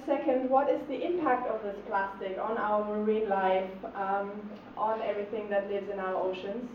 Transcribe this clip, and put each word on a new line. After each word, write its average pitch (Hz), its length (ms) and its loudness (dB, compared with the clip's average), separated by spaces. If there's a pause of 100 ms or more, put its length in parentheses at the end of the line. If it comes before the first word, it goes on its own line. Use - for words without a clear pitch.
second, 262 420 2
what 262 220 6
is 202 160 2
the - 180 -4
impact 294 440 2
of 220 160 0
this 202 120 -4 (120)
plastic 190 500 -2
on 226 180 -2
our 208 280 2
marine 214 440 2
life, 190 420 4 (260)
um, 202 340 0 (460)
on 220 260 0
everything 208 480 -2
that 202 180 2
lives 202 220 -2
in 196 80 -4
our 185 160 -2
oceans? 196 600 -2